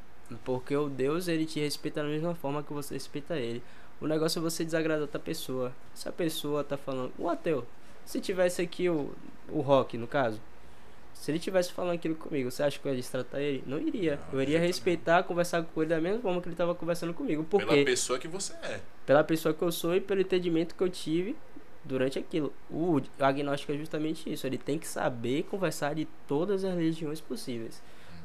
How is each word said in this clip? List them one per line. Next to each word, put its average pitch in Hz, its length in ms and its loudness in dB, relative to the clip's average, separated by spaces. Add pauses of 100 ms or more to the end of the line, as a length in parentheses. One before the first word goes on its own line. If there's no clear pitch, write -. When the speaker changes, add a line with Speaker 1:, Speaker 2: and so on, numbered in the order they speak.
(440)
Speaker 1:
Porque 127 320 0
o 147 140 2
Deus, 143 400 0
ele 160 160 2
te 160 160 -4
respeita 147 420 -2
da 147 60 0
mesma 160 260 0
forma 147 260 -2
que 147 120 -6
você 143 220 -4
respeita 147 420 -4
ele. 117 260 -2 (380)
O 143 60 -2
negócio 156 320 2
é - 20 0
você 165 240 0
desagradar 156 380 2
outra - 160 -4
pessoa. 131 540 -2 (200)
Se - 160 -6
a - 20 -4
pessoa 147 540 0
tá 143 100 -2
falando, 131 420 -4
o - 120 0
ateu, 160 360 0 (400)
se - 140 -2
tivesse 180 420 2
aqui 180 280 0
o, 156 240 2 (340)
o 151 140 0
Rock, 131 360 6
no 117 80 -4
caso, 117 360 2 (720)
se - 180 -4
ele 160 80 0
tivesse 180 320 2
falando 175 240 0
aquilo 165 180 -2
comigo, 135 380 -2
você - 100 -4
acha 143 160 2
que - 80 -8
eu 143 60 0
ia 135 60 0
destratar 127 440 -4
ele? 143 240 0
Não 139 140 -2
iria. 196 400 0 (120)
Speaker 2:
Não, - 20 -2
Speaker 1:
Eu 135 80 2
iria 143 180 4
Speaker 2:
de 170 60 4
jeito - 100 4
Speaker 1:
respeitar, 170 480 4
conversar 170 400 2
com 160 180 -2
ele 160 80 2
da 165 120 4
mesma 202 200 2
forma 180 200 0
que 175 80 -4
ele 165 60 -4
tava 175 200 2
conversando 170 380 -2
comigo. 170 320 0
Por 202 160 4
Speaker 2:
Pela - 120 4
Speaker 1:
quê? 143 120 8
Speaker 2:
pessoa 127 340 2
que 165 80 -6
você 185 340 -6
é. 110 200 -4 (240)
Speaker 1:
Pela 147 180 8
pessoa 160 300 2
que - 80 -4
eu 175 100 4
sou 170 240 0
e 196 60 4
pelo 196 200 0
entendimento 175 540 2
que - 80 0
eu 185 60 4
tive 180 460 -2 (500)
durante 131 340 0
aquilo. 147 340 -2 (160)
O 156 320 4 (180)
agnóstico 143 520 2
é 143 60 0
justamente 156 540 -2
isso. 147 140 -4
Ele 135 140 0
tem 139 180 -2
que - 100 -6
saber 127 560 0
conversar 156 520 -2
de 156 100 -2 (220)
todas 190 360 2
as 185 120 0
religiões 160 440 0
possíveis. - 600 -6 (300)
Speaker 2:
Uhum. - 140 -8